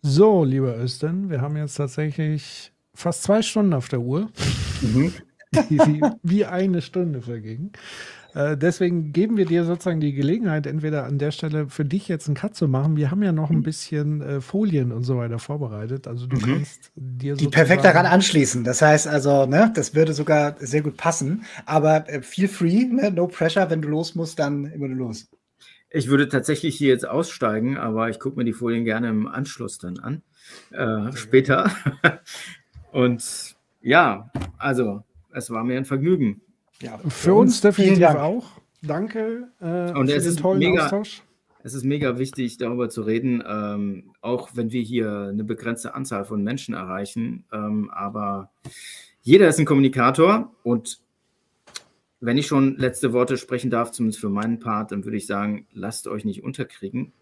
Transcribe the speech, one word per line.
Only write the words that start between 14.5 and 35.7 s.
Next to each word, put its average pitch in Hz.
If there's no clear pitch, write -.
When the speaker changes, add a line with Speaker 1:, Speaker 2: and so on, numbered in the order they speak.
Speaker 1:
und 120
so 127
weiter 117
vorbereitet. 127
Also 120
du 131
Speaker 2:
Mhm. 113
Speaker 1:
kannst 143
dir 131
Speaker 3:
Die 139
perfekt 160
Speaker 1:
sozusagen 170
Speaker 3:
daran 175
anschließen. 147
Das 123
heißt 151
also, 139
ne, 185
das 151
würde 156
sogar 147
sehr 143
gut 147
passen. 165
Aber, 156
äh, 143
feel 190
free, 196
ne, 226
no 175
pressure. 175
Wenn 160
du 151
los 160
musst, 165
dann 143
immer 151
du 131
los. 120
Speaker 2:
Ich 135
würde 139
tatsächlich 143
hier 143
jetzt 127
aussteigen, 123
aber 113
ich 110
gucke 135
mir 123
die 113
Folien 117
gerne 113
im 107
Anschluss 123
dann 90
an, 143
äh, -
Speaker 1:
Sehr 110
Speaker 2:
später. 131
<laughs> -
Und 123
ja, 117
also 120
es 127
war 113
mir 123